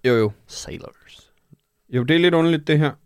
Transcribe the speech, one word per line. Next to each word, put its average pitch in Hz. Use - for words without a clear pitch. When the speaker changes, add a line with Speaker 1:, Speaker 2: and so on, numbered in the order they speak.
Speaker 1:
Jo, 127
jo. 110
Speaker 2:
Sailors. -
Speaker 1:
Jo, 123
det 147
er 170
lidt 175
underligt, 165
det 151
her. 151